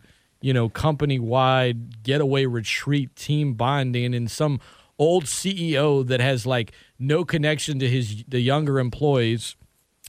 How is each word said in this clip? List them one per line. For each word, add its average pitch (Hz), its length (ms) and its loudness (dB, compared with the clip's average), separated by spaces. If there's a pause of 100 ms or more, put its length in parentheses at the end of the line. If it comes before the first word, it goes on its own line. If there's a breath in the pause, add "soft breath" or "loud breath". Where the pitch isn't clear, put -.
(400 soft breath)
you 131 140 0
know, 117 160 2
company-wide 127 1300 0
getaway 139 420 2
retreat, 127 680 -2
team 147 400 -2
bonding, 123 580 0
and 120 160 -2
some 147 300 -2 (400 soft breath)
old 165 280 2
C 180 440 -4
E 139 60 2
O 139 260 2
that 127 180 0
has, 127 240 0
like, 123 280 -2 (260 soft breath)
no 151 260 0
connection 151 540 -2
to 131 100 0
his, 117 380 -2
the 127 120 -2
younger 139 400 2
employees 120 760 0 (540)